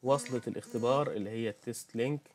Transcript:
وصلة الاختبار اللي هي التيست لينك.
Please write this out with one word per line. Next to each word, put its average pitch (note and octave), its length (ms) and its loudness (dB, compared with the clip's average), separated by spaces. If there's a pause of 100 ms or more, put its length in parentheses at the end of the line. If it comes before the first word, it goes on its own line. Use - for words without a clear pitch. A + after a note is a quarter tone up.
وصلة C3 440 2
الاختبار A#2+ 640 0
اللي G#2 180 -4
هي A2+ 200 -2
التيست - 460 -10
لينك. C3+ 260 0 (140)